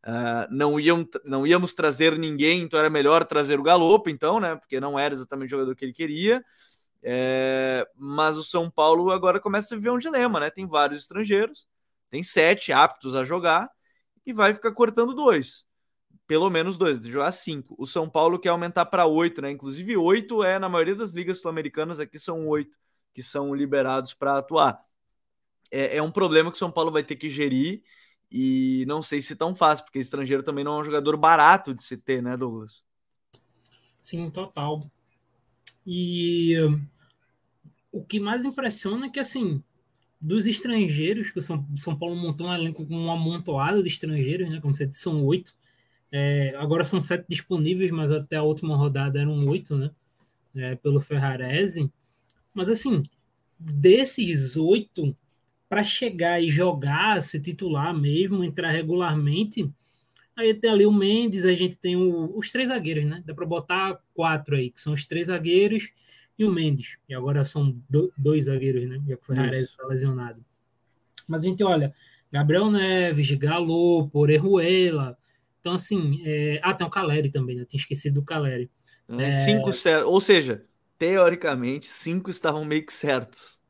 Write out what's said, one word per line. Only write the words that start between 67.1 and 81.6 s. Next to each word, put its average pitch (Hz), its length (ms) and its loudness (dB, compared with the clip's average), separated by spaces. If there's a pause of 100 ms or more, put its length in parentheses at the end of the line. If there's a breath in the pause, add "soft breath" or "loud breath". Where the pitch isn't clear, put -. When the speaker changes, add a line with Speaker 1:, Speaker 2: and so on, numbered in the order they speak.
Speaker 2:
agora 139 300 0
são 139 320 0 (140)
do-, 160 260 2
dois 143 300 2
zagueiros, 131 420 -2
né? 135 180 -8
Já 131 120 -4
que - 40 -20
o - 40 -20
Ferrarese 131 380 0
Speaker 1:
Isso. - 120 -12
Speaker 2:
tá 131 100 -14
lesionado. 127 560 -4 (840)
Mas 160 160 -4
a - 20 0
gente 185 160 0
olha, 156 300 2 (400 soft breath)
Gabriel 156 380 4
Neves, 180 600 2
Galo, 165 840 2
Orejuela... 160 1040 4 (400)
Então, 175 160 -4
assim, 175 500 -2
é... 151 380 -2
ah, 185 100 0
tem 175 140 -4
o 165 40 -8
Caleri 151 380 0
também, 127 280 -4
né? 123 80 -8
Tinha 139 160 -6
esquecido 143 400 -4
do 143 40 -6
Caleri. 135 460 -4 (340 soft breath)
Speaker 1:
Então, 120 160 -8
é 143 100 0
Speaker 2:
É, - 20 2
Speaker 1:
cinco 196 400 2
cer-, 160 340 2
ou 185 140 6
seja, 143 440 4 (320)
teoricamente, 165 920 2